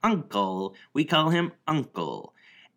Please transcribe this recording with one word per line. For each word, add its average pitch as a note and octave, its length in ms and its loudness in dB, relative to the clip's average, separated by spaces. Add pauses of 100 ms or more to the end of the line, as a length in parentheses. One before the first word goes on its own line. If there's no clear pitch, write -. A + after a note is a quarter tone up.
Uncle. G2 720 0 (180)
We D#3 120 2
call D#3 240 4
him E3+ 220 2 (160)
Uncle. F2+ 680 -4 (440)